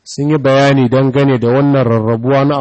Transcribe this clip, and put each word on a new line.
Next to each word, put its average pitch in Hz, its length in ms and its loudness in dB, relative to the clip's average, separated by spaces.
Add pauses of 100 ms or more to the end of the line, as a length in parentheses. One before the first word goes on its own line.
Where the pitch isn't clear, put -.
sun 143 260 -6
yi 156 80 2
bayani 135 500 2
dangane 135 500 0
da 117 100 -2
wannan 139 360 2
rarrabuwa 117 600 0
na 147 160 0